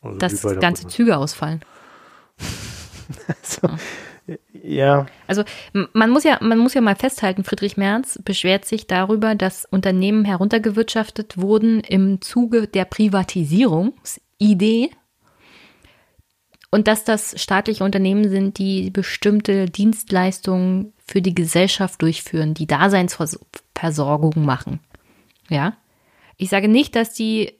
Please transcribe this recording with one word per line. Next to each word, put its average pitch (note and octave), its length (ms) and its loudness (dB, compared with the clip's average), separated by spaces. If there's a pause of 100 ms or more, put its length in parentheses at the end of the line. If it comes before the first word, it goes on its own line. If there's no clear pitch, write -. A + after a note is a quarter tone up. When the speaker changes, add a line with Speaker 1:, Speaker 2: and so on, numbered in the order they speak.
Speaker 1:
Also G#2 160 -12
Speaker 2:
dass C#3+ 240 -2
Speaker 1:
wie G#2+ 60 -2
bei G2+ 60 0
der F#2 80 -2
Speaker 2:
ganze F3 220 -2
Speaker 1:
Bundes- - 120 -16
Speaker 2:
Züge A#3 220 2
ausfallen. D#3 420 -6 (800)
Speaker 1:
<laughs> - 60 -10 (800)
Also, - 400 -6 (880)
Speaker 2:
Ja. - 100 -20
Speaker 1:
ja. C#3 420 2 (200)
Speaker 2:
Also G3+ 180 -2 (300)
m-, G3 200 -2
man A3+ 180 4
muss D4 120 4
ja, D4+ 180 4
man A3+ 180 4
muss A#3+ 160 2
ja C4 60 4
mal G#3 140 4
festhalten, F#3+ 480 -2
Friedrich - 340 -4
Merz G3+ 460 -2
beschwert F#3+ 420 0
sich G#3+ 200 -6
darüber, G#3+ 480 0
dass F#3 320 -2
Unternehmen G3 600 2
heruntergewirtschaftet G#3+ 1120 -2
wurden A3 400 2
im F#3+ 420 2
Zuge A#3 460 0
der F#3+ 180 0
Privatisierungsidee G3+ 2000 0 (1800)
und G#3+ 180 4
dass G#3+ 160 2
das - 380 -2
staatliche G3+ 420 -2
Unternehmen G3 460 2
sind, G3 300 -2
die F#3+ 320 -2
bestimmte G3 760 0
Dienstleistungen F#3+ 1300 0 (140)
für F#3+ 160 0
die F3+ 100 2
Gesellschaft F3+ 680 0
durchführen, D#3+ 500 -2
die D3+ 140 -6
Daseinsversorgung D#3 1800 0
machen. C#3 340 -2 (720)
Ja? D#3 240 0 (640)
Ich F#3 120 -6
sage G3 180 0
nicht, B3 280 4
dass A3+ 180 -2
die A3 460 -4